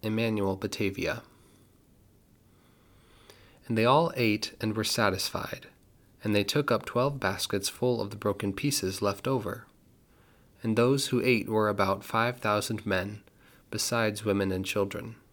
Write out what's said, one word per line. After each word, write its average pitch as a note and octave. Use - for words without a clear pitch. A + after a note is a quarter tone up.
Emmanuel, A2
Batavia. G2+
And A2+
they A2
all D3
ate G#2+
and G#2+
were A2
satisfied, -
and G#2+
they G#2
took D3
up A2
twelve C3+
baskets G2
full B2
of G2+
the G#2
broken G2+
pieces G2
left G2+
over. A#2
And A2
those C3
who A#2+
ate B2
were G#2+
about G2
five A#2
thousand G#2
men, G2+
besides G#2+
women G2+
and F#2+
children. G2